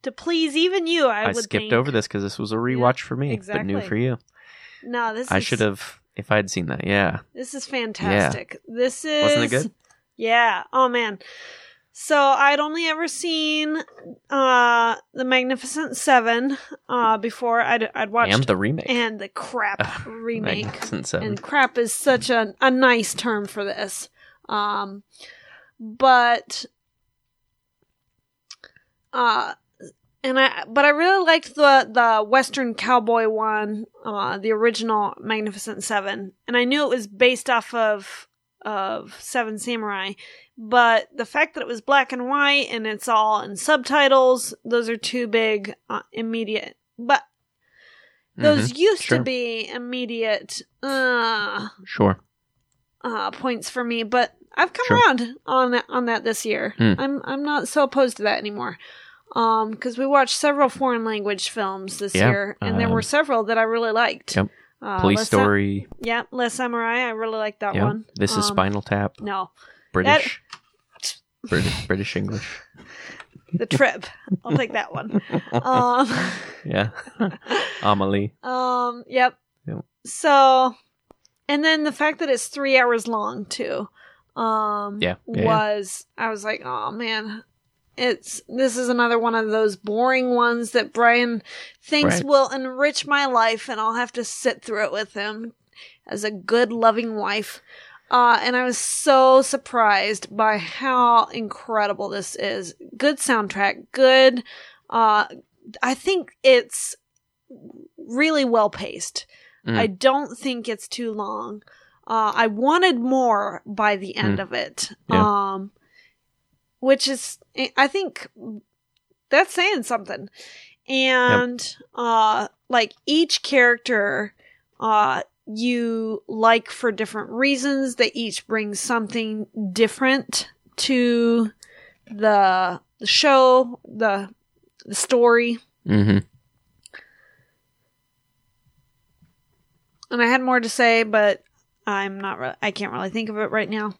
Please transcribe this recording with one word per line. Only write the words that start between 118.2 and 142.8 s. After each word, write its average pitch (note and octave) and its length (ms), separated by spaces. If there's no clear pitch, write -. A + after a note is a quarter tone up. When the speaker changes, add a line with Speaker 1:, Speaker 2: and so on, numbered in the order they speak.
Speaker 1:
that's E4 240
saying F4+ 300
something. G3+ 460
And, B3 720
Speaker 2:
Yep. - 360
Speaker 1:
uh, A3+ 520
like, A#3 240
each D#4 380
character, A#3 880
uh, G#3+ 440
you A3+ 800
like A3+ 420
for A#3+ 220
different G#3 380
reasons. C4+ 640
They A#3 180
each A3+ 340
bring G#3+ 280
something A3 720
different B3+ 800
to A#3 760
the, G3 760
the G#3 80
show, C4 800
the, G3+ 440
the G3+ 100
story. A#3+ 640
Speaker 2:
Mm-hmm. G#2 300
Speaker 1:
And A#3+ 120
I A#3 60
had B3+ 140
more B3+ 180
to A3+ 100
say, A3+ 340
but G#3 400
I'm G3 340
not G3 200
re-, B2+ 220
I G#3 100
can't G3+ 220